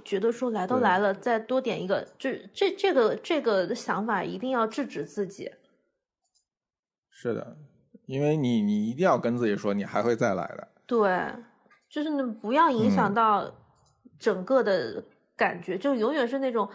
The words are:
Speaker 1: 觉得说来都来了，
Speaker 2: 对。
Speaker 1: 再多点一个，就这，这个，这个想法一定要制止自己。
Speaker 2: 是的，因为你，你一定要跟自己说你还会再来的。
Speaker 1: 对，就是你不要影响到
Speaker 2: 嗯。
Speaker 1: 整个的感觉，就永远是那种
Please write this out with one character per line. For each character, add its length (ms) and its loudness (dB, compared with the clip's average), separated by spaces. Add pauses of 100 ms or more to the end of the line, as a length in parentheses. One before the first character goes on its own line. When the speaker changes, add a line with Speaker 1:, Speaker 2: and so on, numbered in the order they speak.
Speaker 1:
觉 160 -2
得 100 2
说 200 -2
来 160 -2
都 120 0
来 200 4
了， 160 2
Speaker 2:
对。 80 -12
Speaker 1:
再 160 0
多 220 0
点 220 -4
一 40 -6
个， 200 0 (120)
就 120 -4 (220)
这， 240 2
这 160 2
个， 240 4
这 240 -2
个 340 2
想 320 -4
法 160 0
一 140 -6
定 140 -6
要 160 2
制 200 -4
止 180 -8
自 220 -6
己。 240 -12 (1600)
Speaker 2:
是 240 -6
的， 220 -10 (500)
因 140 -4
为 160 2
你， 260 2
你 260 2
一 60 -4
定 100 0
要 140 4
跟 180 0
自 100 0
己 100 2
说 180 -2
你 100 -2
还 180 -2
会 120 2
再 200 0
来 120 -4 (100)
的。 120 -16 (180)
Speaker 1:
对， 480 0 (540)
就 140 -6
是 80 -4
你 120 -2
不 300 -4
要 180 6
影 200 2
响 220 2
到 320 4
Speaker 2:
嗯。 80 -12 (640)
Speaker 1:
整 260 0
个 180 4
的 400 0 (320)
感 280 -2
觉， 160 -4
就 160 0
永 180 0
远 160 0
是 120 -2
那 120 -2
种 220 -2